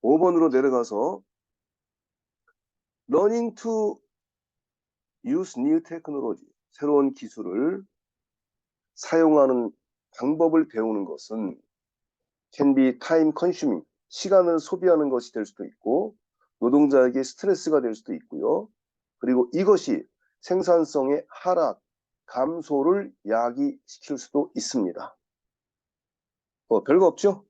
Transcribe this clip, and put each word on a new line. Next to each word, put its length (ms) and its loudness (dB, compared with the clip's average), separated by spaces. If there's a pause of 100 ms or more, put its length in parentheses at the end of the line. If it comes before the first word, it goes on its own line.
오 160 4
번으로 300 4
내려가서 720 0 (1900)
learning 500 0
to 380 -4 (1300)
use 360 -6
new 220 0
technology, 680 -10 (220)
새로운 420 0
기술을 720 -6 (1120)
사용하는 760 2 (460)
방법을 520 0
배우는 340 -4
것은 580 -10 (880)
can 220 2
be 260 2
time 380 2
consuming, 480 -2 (220)
시간을 520 2
소비하는 500 0
것이 240 -4
될 120 -6
수도 200 -16
있고 500 -4 (440)
노동자에게 600 4
스트레스가 600 -2
될 120 -4
수도 200 -12
있고요. 560 -6 (480)
그리고 360 0
이것이 540 0 (320)
생산성의 920 0
하락, 520 -4 (440)
감소를 880 -2 (140)
야기시킬 880 -6
수도 380 -4
있습니다. 640 -6 (1500)
어, 140 2
별거 220 4
없죠? 440 0